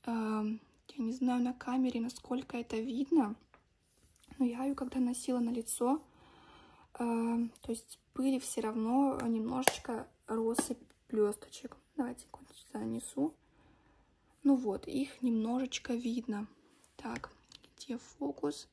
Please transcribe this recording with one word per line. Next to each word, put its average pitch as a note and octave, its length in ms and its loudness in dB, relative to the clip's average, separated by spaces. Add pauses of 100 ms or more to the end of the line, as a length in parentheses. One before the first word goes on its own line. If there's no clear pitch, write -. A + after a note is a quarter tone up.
Эм, G#3+ 540 0 (360)
я B3 80 -2
не A3+ 80 0
знаю B3 300 2
на B3 120 0
камере, B3 460 0
насколько B3 560 -4
это A#3 200 -4
видно, A#3+ 580 2 (1040)
но C4+ 60 4
я A#3+ 200 0
ее C#4 100 0
когда C4 260 -4
носила B3 400 0
на A#3 100 2
лицо, B3 520 0 (960)
эм, A#3 520 2 (120)
то A#3+ 100 -4
есть - 260 -8 (160)
были C4 240 2
все - 220 -4
равно A#3 680 2
немножечко A#3 800 0 (200)
россыпь A3+ 560 0 (260)
блесточек. - 680 -2 (200)
Давайте B3 360 -4
вот - 240 -20
сюда - 240 -10
нанесу. B3 540 -2 (1080)
Ну C#4 120 8
вот, A3 320 -2
их - 340 -2
немножечко A#3+ 720 0
видно. A3+ 520 -2 (500)
Так, - 340 -10 (460)
где B3 220 -8
фокус? - 760 -6